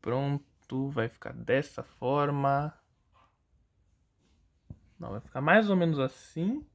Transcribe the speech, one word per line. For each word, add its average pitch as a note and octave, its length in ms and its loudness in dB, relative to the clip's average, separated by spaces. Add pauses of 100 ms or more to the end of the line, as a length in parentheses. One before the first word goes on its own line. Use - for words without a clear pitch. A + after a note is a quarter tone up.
Pronto, C#3 880 -4
vai A#2+ 180 -2
ficar - 240 -12
dessa B2 500 -2
forma. C#3+ 960 -2 (2250)
Não, E3 120 -10
vai G2 100 -8
ficar - 180 -10
mais G3 300 6
ou F#3+ 80 4
menos E3 200 2
assim. F3 760 -4